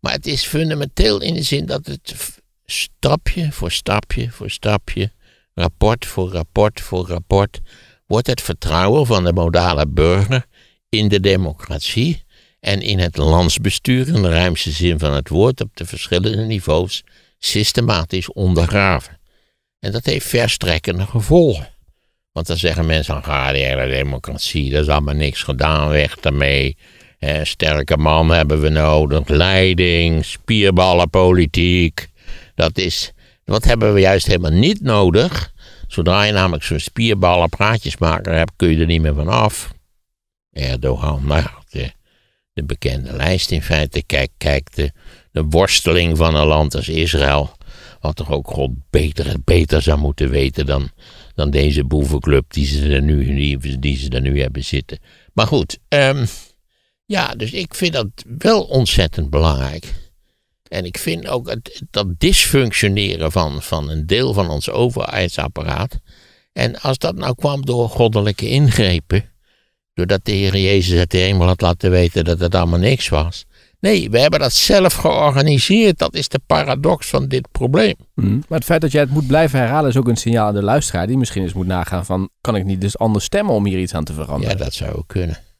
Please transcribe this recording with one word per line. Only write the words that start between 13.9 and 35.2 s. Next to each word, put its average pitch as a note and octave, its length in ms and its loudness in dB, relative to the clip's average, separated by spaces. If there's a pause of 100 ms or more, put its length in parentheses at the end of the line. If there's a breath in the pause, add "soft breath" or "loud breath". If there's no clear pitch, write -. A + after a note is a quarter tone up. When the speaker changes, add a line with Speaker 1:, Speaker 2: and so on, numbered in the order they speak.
Speaker 1:
in D#3 140 2
de F2+ 80 2
ruimste E2 400 0
zin D#2+ 280 0
van D2+ 140 0
het C#2 160 -2
woord A2 320 2
op G#2 160 -6
de E2+ 100 -10
verschillende G2+ 580 -2
niveaus F#2 580 -2 (360 soft breath)
systematisch G2+ 960 -2
ondergraven. F2+ 840 2 (600)
En G#2 140 -8
dat A2+ 120 -6
heeft - 220 -2
verstrekkende F#2+ 800 -2
gevolgen. A#2 640 2 (640)
Want E2 140 -6
dan E2 100 -2
zeggen E2 300 0
mensen, D2+ 360 -2
"Ah, C#2 300 -2
die C2+ 120 0
hele C2 240 -2
democratie, C2+ 840 -4
daar D2 100 0
is D2 80 0
allemaal D2 260 0
niks D2 280 -2
gedaan, D2+ 460 0
weg D2 320 0
daarmee. C#2 560 0 (420 soft breath)
Hè, D2+ 260 -4
sterke D2+ 520 -2
man D#2 340 4
hebben D#2 300 4
we D2+ 80 2
nodig, D#2 600 2
leiding, E2+ 960 2
spierballenpolitiek." F2+ 1800 2 (460 loud breath)
Dat E2 240 0
is, - 340 -4 (320 soft breath)
wat A2 200 -2
hebben A2 300 4
we G2 60 6
juist F#2+ 260 4
helemaal F2 240 0
niet A#2 300 4
nodig? G#2+ 720 2 (340 loud breath)